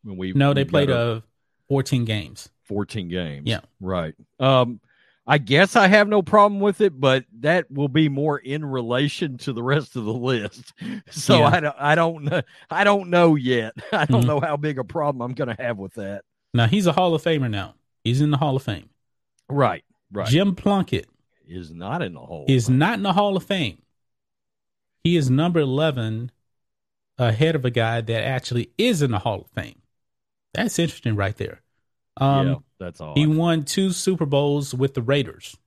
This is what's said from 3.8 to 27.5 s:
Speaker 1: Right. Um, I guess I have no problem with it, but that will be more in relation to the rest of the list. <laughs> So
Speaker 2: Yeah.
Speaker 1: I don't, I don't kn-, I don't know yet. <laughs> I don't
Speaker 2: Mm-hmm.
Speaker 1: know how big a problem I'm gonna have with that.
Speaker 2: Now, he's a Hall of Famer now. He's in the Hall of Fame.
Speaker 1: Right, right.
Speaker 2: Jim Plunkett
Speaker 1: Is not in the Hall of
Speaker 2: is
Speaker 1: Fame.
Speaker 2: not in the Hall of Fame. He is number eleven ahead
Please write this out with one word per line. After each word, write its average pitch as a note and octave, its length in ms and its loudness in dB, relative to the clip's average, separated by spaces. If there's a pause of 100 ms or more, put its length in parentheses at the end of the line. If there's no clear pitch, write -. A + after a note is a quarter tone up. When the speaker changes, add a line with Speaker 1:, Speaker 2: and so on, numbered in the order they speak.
Speaker 1:
Right. F2+ 320 -6 (260)
Um, B2+ 400 2 (460)
I C#3 100 4
guess D3 400 4
I G3+ 120 6
have G#3 200 6
no G#3 140 2
problem G#3 360 4
with G3+ 220 0
it, F3+ 180 2
but C3 280 2 (140)
that E3 300 0
will C#3 200 -2
be D#3 180 4
more C#3+ 300 -2
in D3 260 -8
relation C3 720 -2
to C3+ 160 -8
the A#2 100 -6
rest C#3 320 -2
of A2+ 120 -6
the A2 80 -4
list. A#2+ 580 -4 (200)
<laughs> G#3 180 -14
So D#3+ 300 2
Speaker 2:
Yeah. D3 80 6
Speaker 1:
I E3+ 120 4
don't, D3 180 -4
I C#3+ 160 2
don't E3 360 0
kn-, D#3+ 140 -2 (260)
I F3 140 0
don't G3+ 260 2
know F3 240 6
yet. B2 480 0
<laughs> - 100 -10
I D#3+ 140 0
don't B2 160 4
Speaker 2:
Mm-hmm. A#2+ 40 4
Speaker 1:
know D3 140 2
how D3+ 160 -2
big D3 220 -4
a B2+ 60 -4
problem D3 360 -4
I'm B2 140 -6
gonna B2 240 -6
have A#2+ 180 -6
with F#2+ 200 -12
that. G2+ 280 -12 (300)
Speaker 2:
Now, A#2 120 4
he's F#3 200 2
a E3 80 2
Hall F3+ 200 2
of D3+ 80 -2
Famer C#3+ 280 -2
now. G2 240 -8 (300)
He's B2 180 0
in D3+ 80 2
the C#3+ 80 0
Hall C#3 180 0
of C3+ 60 -4
Fame. - 260 -8 (640)
Speaker 1:
Right, B2 340 0 (260)
right. G2 180 -6
Speaker 2:
Jim F3 260 2
Plunkett F#3+ 540 -2 (380)
Speaker 1:
Is E2+ 240 -14
not F#2+ 300 -10
in F#2 140 -8
the - 60 -18
Hall D#2 240 -14
of C3+ 40 -2
Speaker 2:
is B2+ 200 2
Speaker 1:
Fame. C3 100 4
Speaker 2:
not F#3+ 160 2
in G3 80 -6
the G3+ 100 -2
Hall G3+ 240 0
of F3 80 -4
Fame. D#3 380 -4 (1200)
He F3 120 2
is C#3 140 2
number E3 300 2
eleven B2+ 680 -2 (880)
ahead B2+ 360 2